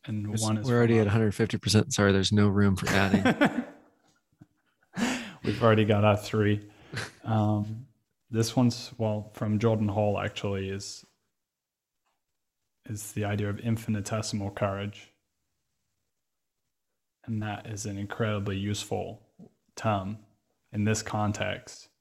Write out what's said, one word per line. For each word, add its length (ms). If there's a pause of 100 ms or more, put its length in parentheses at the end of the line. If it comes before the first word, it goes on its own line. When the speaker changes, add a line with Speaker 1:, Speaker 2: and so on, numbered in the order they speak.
Speaker 1:
And 280
Speaker 2:
It's, 100
Speaker 1:
one 140
is 100
Speaker 2:
we're 80
already 200
Speaker 1:
from 80
Speaker 2:
at 40
a 40
hundred 220
fifty 240
percent. 360
Sorry, 180
there's 220
no 160
room 260
for 140
adding. 340 (1700)
Speaker 1:
<laughs> 260 (200)
We've 200
already 220
got 180
our 140
three. 500 (560)
Um, 640 (440)
this 240
one's, 440
well, 360
from 260
Jordan 280
Hall, 320
actually, 500
is, 360 (1800)
is 240
the 100
idea 260
of 100
infinitesimal 920
courage. 640 (2000)
And 160
that 260
is 180
an 120
incredibly 600
useful 640 (560)
term 400 (560)
in 100
this 180
context 840 (140)